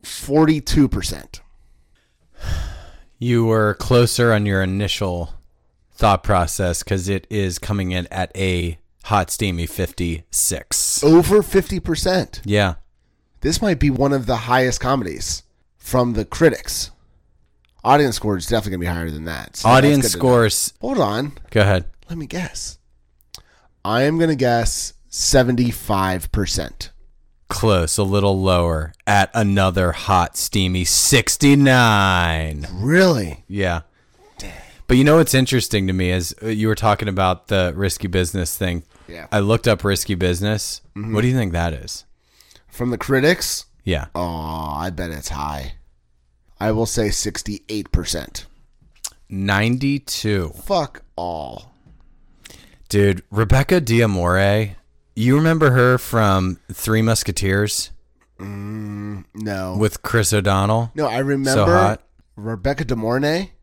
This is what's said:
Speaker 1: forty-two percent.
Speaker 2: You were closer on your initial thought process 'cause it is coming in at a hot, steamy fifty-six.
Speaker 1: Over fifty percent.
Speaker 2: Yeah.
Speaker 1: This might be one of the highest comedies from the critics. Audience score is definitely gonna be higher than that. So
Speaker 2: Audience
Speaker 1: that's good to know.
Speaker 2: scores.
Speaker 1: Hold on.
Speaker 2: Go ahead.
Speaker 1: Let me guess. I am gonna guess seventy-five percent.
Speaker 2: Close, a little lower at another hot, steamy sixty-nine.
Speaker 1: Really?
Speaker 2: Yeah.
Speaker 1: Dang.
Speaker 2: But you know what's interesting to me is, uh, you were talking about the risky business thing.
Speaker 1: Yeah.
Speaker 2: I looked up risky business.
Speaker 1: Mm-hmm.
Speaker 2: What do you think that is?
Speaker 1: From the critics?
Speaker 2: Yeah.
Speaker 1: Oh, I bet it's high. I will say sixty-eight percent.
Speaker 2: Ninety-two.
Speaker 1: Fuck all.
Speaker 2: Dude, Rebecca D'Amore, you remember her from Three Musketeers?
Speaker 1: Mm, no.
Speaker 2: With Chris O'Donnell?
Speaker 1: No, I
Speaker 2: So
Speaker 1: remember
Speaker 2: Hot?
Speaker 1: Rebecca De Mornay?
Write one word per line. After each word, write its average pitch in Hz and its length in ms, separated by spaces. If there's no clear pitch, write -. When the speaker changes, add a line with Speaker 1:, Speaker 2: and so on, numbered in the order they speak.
Speaker 1:
forty-two 151 840
percent. - 540
Speaker 2:
You 117 260
were 110 300
closer 120 580
on 104 140
your 98 160
initial 95 720
thought 98 300
process 90 600
'cause 95 260
it 98 200
is 98 300
coming 98 340
in 90 180
at 92 240
a 87 440
hot, 98 260
steamy 85 360
fifty-six. - 1400
Speaker 1:
Over 175 380
fifty 190 380
percent. 180 640
Speaker 2:
Yeah. 101 300
Speaker 1:
This 156 180
might 190 180
be 147 120
one 139 220
of 131 140
the 123 100
highest 123 440
comedies 123 640
from 123 380
the 107 100
critics. - 680
Audience 139 320
score 104 200
is 85 100
definitely 98 260
gonna 87 200
be 85 60
higher 82 120
than 78 140
that. 78 320
So - 120
Speaker 2:
Audience 135 360
Speaker 1:
that's 107 100
good 87 60
to - 60
know. 123 60
Speaker 2:
scores. 113 480
Speaker 1:
Hold 254 180
on. 127 340
Speaker 2:
Go 110 120
ahead. 98 220
Speaker 1:
Let 165 100
me 147 80
guess. - 520
I 113 180
am 156 160
gonna 165 160
guess 120 600
seventy-five 117 1200
percent. - 580
Speaker 2:
Close, 92 500
a 104 60
little 98 360
lower 85 520
at 101 260
another 95 580
hot, 90 440
steamy 92 480
sixty-nine. 101 1900
Speaker 1:
Really? 127 760
Speaker 2:
Yeah. 92 320
Speaker 1:
Dang. - 140
Speaker 2:
But 127 120
you 135 60
know 151 120
what's 160 180
interesting 117 540
to 92 40
me 92 180
is, 90 220
uh, 110 60
you 110 200
were 107 80
talking 104 320
about 92 400
the 92 260
risky 95 320
business 90 500
thing. 87 280
Speaker 1:
Yeah. 82 240
Speaker 2:
I 104 80
looked 107 260
up 107 160
risky 98 320
business. 92 640
Speaker 1:
Mm-hmm. 107 200
Speaker 2:
What 107 80
do 123 60
you 127 60
think 104 180
that 85 200
is? - 320
Speaker 1:
From 123 220
the 120 80
critics? 135 680
Speaker 2:
Yeah. 85 320
Speaker 1:
Oh, 80 600
I 87 140
bet 85 200
it's 73 200
high. 71 420
I 107 100
will 110 160
say 107 240
sixty-eight 104 800
percent. - 560
Speaker 2:
Ninety-two. 104 1200
Speaker 1:
Fuck 170 400
all. 80 560
Speaker 2:
Dude, 101 420
Rebecca 131 500
D'Amore, 101 960
you 123 220
remember 156 340
her 127 260
from 95 600
Three 110 300
Musketeers? 104 880
Speaker 1:
Mm, 104 840
no. 98 420
Speaker 2:
With 104 260
Chris 110 300
O'Donnell? 101 640
Speaker 1:
No, 147 100
I 117 120
Speaker 2:
So 139 60
Speaker 1:
remember 135 480
Speaker 2:
Hot? 104 300
Speaker 1:
Rebecca 113 500
De 123 120
Mornay? 143 560